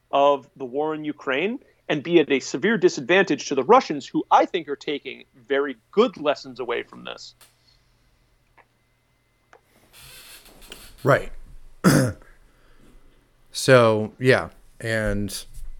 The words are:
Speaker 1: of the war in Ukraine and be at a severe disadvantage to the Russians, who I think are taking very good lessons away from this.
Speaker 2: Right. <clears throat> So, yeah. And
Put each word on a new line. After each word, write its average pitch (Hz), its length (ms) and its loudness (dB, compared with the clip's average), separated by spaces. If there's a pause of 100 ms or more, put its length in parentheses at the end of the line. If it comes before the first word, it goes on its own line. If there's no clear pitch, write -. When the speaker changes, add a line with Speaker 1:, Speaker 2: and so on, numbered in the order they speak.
(120)
Speaker 1:
of 139 440 2
the 143 80 -12
war 143 300 -6
in 156 100 -10
Ukraine 151 540 -4 (300)
and 151 140 -4
be 170 180 4
at 147 100 0
a 139 80 2
severe 180 400 -2
disadvantage 170 680 0
to - 80 -6
the 131 100 0
Russians, 160 420 2
who - 240 -6
I - 140 6
think 180 240 -6
are 143 80 -6
taking 127 480 -10 (100)
very 135 420 -4 (140)
good 214 260 0
lessons 135 440 -6
away 120 220 -6
from - 220 -20
this. - 300 -18 (3750)
Speaker 2:
Right. 131 300 2 (500)
<clears throat> 139 340 4 (1400)
So, 113 640 4
yeah. 117 320 2 (300)
And 104 640 -4 (360)